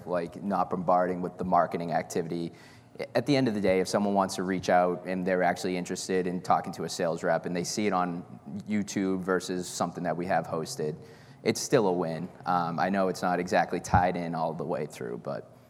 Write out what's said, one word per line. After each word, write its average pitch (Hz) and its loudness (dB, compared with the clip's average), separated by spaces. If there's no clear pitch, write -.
like, 87 -4
not 92 0
bombarding 90 2
with 87 -6
the 90 -4
marketing 85 2
activity. 82 -4
At 120 2
the 147 2
end 131 4
of 107 2
the 104 0
day, 95 4
if 90 0
someone 101 2
wants 98 2
to 98 -2
reach 92 0
out 90 4
and 92 -2
they're 92 2
actually 90 2
interested 90 -2
in 90 -2
talking 87 2
to 85 -6
a 82 -6
sales 82 -2
rep 82 2
and 87 -4
they 87 0
see 107 -2
it 95 2
on 87 0
YouTube 98 0
versus 90 0
something 85 -4
that 82 0
we 87 -4
have 82 0
hosted, 78 -4
it's 107 -2
still 113 4
a 90 4
win. 85 -2
Um, 85 0
I 90 2
know 95 2
it's 90 -4
not 90 2
exactly 92 2
tied 90 2
in 85 -4
all 80 -2
the 80 -6
way 76 -4
through, 60 -8
but. 62 -8